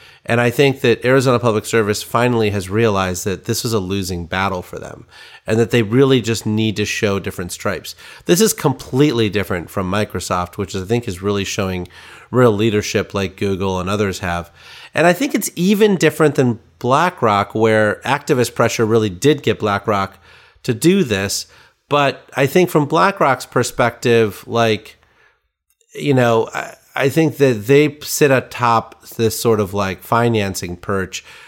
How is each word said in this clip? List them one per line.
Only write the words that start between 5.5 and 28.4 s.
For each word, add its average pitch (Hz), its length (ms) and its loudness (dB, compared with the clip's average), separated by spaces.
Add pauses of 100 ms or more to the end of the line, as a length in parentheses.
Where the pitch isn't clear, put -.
that 113 140 0
they 120 100 2
really 127 400 2
just 107 240 -4
need 107 300 0
to 104 100 -2
show 101 320 -2
different 92 340 -8
stripes. - 440 -8 (300)
This 170 140 2
is 220 140 2
completely 127 800 0
different 92 400 -4
from 92 200 -4
Microsoft, 95 680 -4
which 98 180 -6
I 95 80 -6
think 117 240 -2
is 90 160 -10
really 101 220 -2
showing 92 420 -4 (420)
real 120 220 4
leadership 104 640 -2
like 95 220 -4
Google 95 420 -4
and 90 100 -6
others 101 300 -2
have. 85 320 -6 (420)
And 160 140 2
I 180 60 4
think 262 200 -4
it's - 220 -2
even 202 400 2
different 151 400 2
than 123 240 2 (180)
BlackRock, 123 760 0
where 107 400 2 (100)
activist 127 480 0
pressure 117 320 0
really 110 240 2
did 139 320 0
get 110 160 -2
BlackRock 101 600 -2 (420)
to 123 140 -4
do 180 280 2
this. 101 440 -4 (420)
But 139 480 0
I 135 80 2
think 175 240 2
from 147 160 2
BlackRock's 165 600 0
perspective, 117 1000 0
like, 110 500 -2 (960)
you 147 180 -2
know, 117 400 2
I, - 220 -10 (200)
I 131 140 0
think 151 280 0
that 120 280 2
they 143 360 4
sit - 280 0
atop 120 800 -2